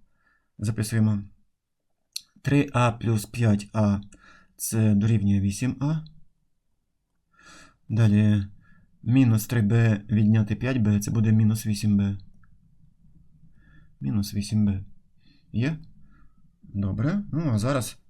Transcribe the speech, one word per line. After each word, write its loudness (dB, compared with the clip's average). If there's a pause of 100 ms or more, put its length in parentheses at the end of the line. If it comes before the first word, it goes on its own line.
(580)
записуємо 0 (1200)
три 2
а 2
плюс -2
п'ять 0
а 0 (560)
це 0
дорівнює 2
вісім -4
а. -2 (1800)
Далі 2 (580)
мінус 2
три 0
Б 2
відняти 2
п'ять -4
Б 2
це -8
буде 2
мінус 2
вісім 0
Б. 0 (1800)
Мінус -4
вісім 0
Б. -4 (680)
Є? -4 (840)
Добре. -4 (100)
Ну, -2
а 0
зараз -4 (120)